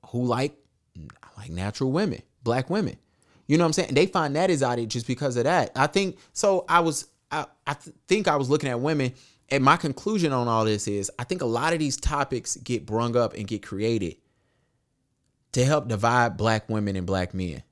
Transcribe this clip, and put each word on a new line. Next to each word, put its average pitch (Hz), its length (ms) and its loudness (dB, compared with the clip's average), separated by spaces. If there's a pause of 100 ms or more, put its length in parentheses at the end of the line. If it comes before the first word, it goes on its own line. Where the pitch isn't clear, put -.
who 123 180 -4
like, 120 280 0 (840)
like 110 100 -16
natural 101 420 -2
women, 170 300 -2 (220)
black 120 260 -2
women. 180 300 -2 (480)
You 147 100 4
know 170 80 4
what 165 40 4
I'm 156 40 0
saying? 151 220 -2
They 151 120 6
find 151 300 0
that 185 140 2
exotic 123 380 0
just 117 180 -4
because 131 320 -2
of 120 60 2
that. 156 300 2
I 139 120 2
think, 190 320 -2 (160)
so 190 340 2
I - 120 6
was, 160 260 -2 (240)
I, 156 160 -6 (200)
I 143 60 -2
th-, - 240 -12 (120)
think 196 200 2
I 151 80 4
was 135 140 0
looking 147 180 2
at 120 100 -2
women, 135 360 0 (340)
and 135 160 2
my 151 140 8
conclusion 165 560 0
on 120 140 2
all 113 180 4
this 104 200 0
is, 101 320 -4
I 123 60 -6
think 185 160 -6
a 139 60 -2
lot 120 260 0
of 170 60 0
these 143 180 -2
topics - 640 -4
get - 260 -4
brung 117 320 -2
up 117 160 2
and 101 160 -8
get 107 140 -6
created 104 540 -2 (1400)
to 123 120 2
help 139 240 2
divide 117 480 2
black 107 320 0
women 104 280 -2
and 90 100 -4
black 92 260 -2
men. 90 400 -6